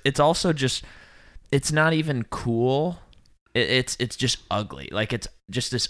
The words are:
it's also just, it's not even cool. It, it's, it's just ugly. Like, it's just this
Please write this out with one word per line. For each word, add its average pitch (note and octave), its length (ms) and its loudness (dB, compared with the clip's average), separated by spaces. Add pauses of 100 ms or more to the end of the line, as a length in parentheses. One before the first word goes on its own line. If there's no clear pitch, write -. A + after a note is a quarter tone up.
it's C#3 140 2
also D#3+ 340 4
just, C3+ 300 -2 (680)
it's C#3 200 2
not D#3 220 4
even D3+ 320 0
cool. C3 760 0 (560)
It, A#2+ 160 2
it's, B2+ 280 0
it's A#2+ 160 -4
just - 220 0 (140)
ugly. F2+ 400 -4
Like, G#2+ 220 -2
it's A2+ 140 -6 (220)
just A#2 220 -4
this B2 180 -2